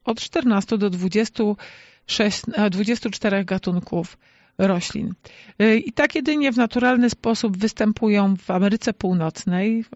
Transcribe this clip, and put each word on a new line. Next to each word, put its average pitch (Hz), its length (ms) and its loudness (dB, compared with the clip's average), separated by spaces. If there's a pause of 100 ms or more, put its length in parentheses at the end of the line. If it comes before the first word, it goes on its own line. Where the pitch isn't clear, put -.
od 226 160 -4
czternastu 226 580 0
do 202 120 0
dwudziestu 208 680 -2 (500)
sześć, 208 340 -2 (120)
e, 214 160 2
dwudziestu 208 400 -2
czterech 196 360 -2
gatunków 180 720 -4 (400)
roślin. 185 560 -2 (460)
E, 220 160 6
i 233 160 -2
takie 294 320 0
dynie 294 280 0
w 226 60 -4
naturalny 247 520 2
sposób 220 480 -2
występują 208 800 0
w - 160 -6
Ameryce 202 420 0
Północnej, 185 920 -2 (100)